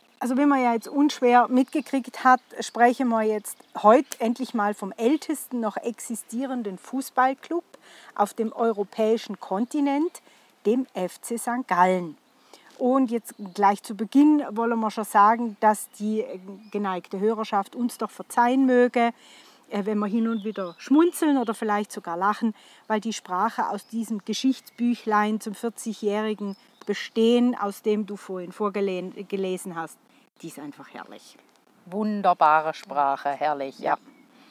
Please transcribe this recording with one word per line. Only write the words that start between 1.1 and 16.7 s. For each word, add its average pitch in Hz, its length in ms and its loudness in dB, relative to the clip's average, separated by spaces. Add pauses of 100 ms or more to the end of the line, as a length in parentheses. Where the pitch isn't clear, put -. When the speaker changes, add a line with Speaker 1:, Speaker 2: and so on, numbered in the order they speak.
Speaker 1:
mitgekriegt 254 760 -2
hat, 254 160 6 (200)
sprechen 240 480 2
wir 226 140 0
jetzt 214 340 -4 (260)
heute 240 380 6
endlich 240 340 -4
mal 208 200 0
vom 190 180 -8
ältesten 262 680 -2
noch 214 160 -4
existierenden 233 1040 -8
Fußballclub 269 840 -2 (500)
auf 202 200 -2
dem 220 180 -4
europäischen 220 880 -2
Kontinent, 277 800 -2 (460)
dem 247 260 0
F 185 300 -8
C 233 160 -6
Sankt 240 300 -6
Gallen. 180 500 2 (580)
Und 262 340 2
jetzt 233 240 -6 (200)
gleich 202 280 2
zu 226 120 -12
Beginn 285 560 4
wollen 233 280 -2
wir 220 120 -2
schon 214 140 -6
sagen, 220 560 4
dass 214 320 2
die, 214 280 -4
äh, - 180 -8 (320)